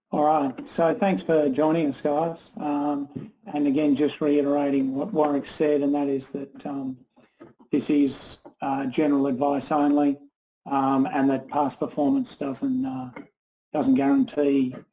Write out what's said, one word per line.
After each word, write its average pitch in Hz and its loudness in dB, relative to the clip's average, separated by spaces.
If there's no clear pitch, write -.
All 151 2
right, 151 2
so 165 2
thanks 190 0
for 151 2
joining 151 2
us, - -16
guys. 160 -2
Um, 143 -4
and 147 -2
again, 143 2
just 147 0
reiterating 143 0
what 139 -4
Warwick 147 0
said, 151 2
and 143 0
that 143 0
is 135 -2
that, 139 -12
um, 135 -8
this 143 0
is, 143 4
uh, 139 -4
general 143 2
advice 139 0
only, 143 2
um, 135 2
and 139 2
that 135 -4
past 143 -2
performance 139 0
doesn't, 135 -4
uh, 131 -8
doesn't 135 2
guarantee 139 2